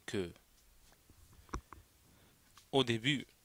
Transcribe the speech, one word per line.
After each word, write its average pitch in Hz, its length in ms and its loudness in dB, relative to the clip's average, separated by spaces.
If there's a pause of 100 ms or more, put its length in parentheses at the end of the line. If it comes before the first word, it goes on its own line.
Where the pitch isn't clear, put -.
que 90 260 -2 (2500)
au 135 120 6
début, 120 420 0 (200)